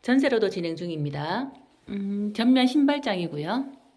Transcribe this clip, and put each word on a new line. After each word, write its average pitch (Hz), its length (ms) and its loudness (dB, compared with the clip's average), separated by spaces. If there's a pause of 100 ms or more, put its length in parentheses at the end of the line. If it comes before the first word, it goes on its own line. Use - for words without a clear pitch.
전세로도 247 480 2
진행 170 260 -4
중입니다. 165 760 -4 (340)
음, 202 460 -4
전면 254 340 4
신발장이고요. 240 1040 0 (240)